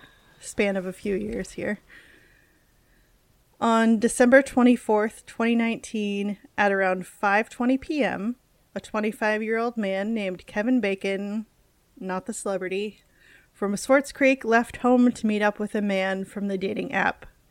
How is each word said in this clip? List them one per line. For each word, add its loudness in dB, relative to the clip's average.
span -2
of -4
a -8
few -4
years -6
here. -6
On 4
December 6
twenty-fourth, 2
twenty -2
nineteen, -4
at 4
around 0
five -2
twenty 0
P -4
M, -4
a -8
twenty-five-year-old -4
man -4
named -6
Kevin 0
Bacon, -4
not -6
the -8
celebrity, -6
from -2
Swartz 2
Creek 2
left 2
home 6
to -2
meet 0
up 0
with -4
a 0
man -2
from -6
the -2
dating -4
app -2